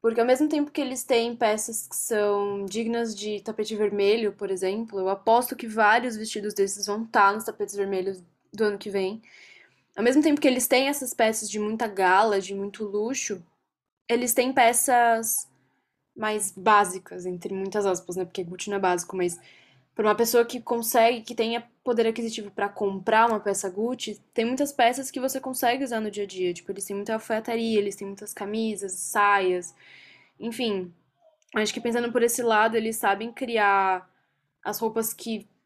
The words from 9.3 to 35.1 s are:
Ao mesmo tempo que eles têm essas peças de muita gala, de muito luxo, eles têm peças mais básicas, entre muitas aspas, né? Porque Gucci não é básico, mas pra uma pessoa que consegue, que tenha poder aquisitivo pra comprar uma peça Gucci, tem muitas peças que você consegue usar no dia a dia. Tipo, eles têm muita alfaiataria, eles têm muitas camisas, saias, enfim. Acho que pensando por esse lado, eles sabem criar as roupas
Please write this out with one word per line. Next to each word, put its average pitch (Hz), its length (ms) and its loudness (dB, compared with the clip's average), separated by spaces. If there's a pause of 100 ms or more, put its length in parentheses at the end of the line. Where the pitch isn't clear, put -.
Ao 214 80 -2
mesmo 269 200 6
tempo 294 180 4
que 294 60 6
eles 254 200 2
têm 269 200 4
essas 285 260 -4
peças 220 360 0
de 214 100 -6
muita 220 280 -2
gala, 196 540 4
de 196 140 -8
muito 202 280 -8
luxo, 208 600 -4 (680)
eles 240 240 0
têm 254 180 2
peças 233 960 4 (680)
mais 214 360 -4
básicas, 185 760 2
entre 180 280 -8
muitas 196 320 -2
aspas, 175 300 -2
né? 185 100 -4
Porque 180 180 -8
Gucci 180 260 -10
não 202 80 -2
é - 20 -2
básico, 180 360 0
mas 175 240 -2 (560)
pra 214 120 2
uma 208 80 4
pessoa 233 300 4
que 233 160 -10
consegue, 233 600 2
que 233 140 -14
tenha 233 340 -2 (140)
poder 226 240 2
aquisitivo 226 440 -6
pra 202 180 -4
comprar 214 600 2
uma 214 100 0
peça 196 300 -2
Gucci, 220 520 -6 (120)
tem 226 120 0
muitas 262 260 -2
peças 247 380 2
que 277 100 -8
você 262 200 -4
consegue 262 440 -2
usar 233 160 -4
no 214 120 -4
dia 202 120 -6
a 202 40 -8
dia. 185 260 -2
Tipo, - 180 -12
eles 196 140 -8
têm 202 100 -8
muita 208 180 -4
alfaiataria, 226 680 -2
eles 202 160 -2
têm 196 120 -10
muitas 196 260 -12
camisas, 208 600 -4
saias, 196 840 2 (640)
enfim. 208 540 -4 (600)
Acho 214 180 0
que 226 80 -8
pensando 240 300 -2
por 233 120 2
esse 233 180 2
lado, 226 340 4
eles 220 200 -2
sabem 214 360 0
criar 196 800 2 (540)
as 208 160 -6
roupas 226 340 -2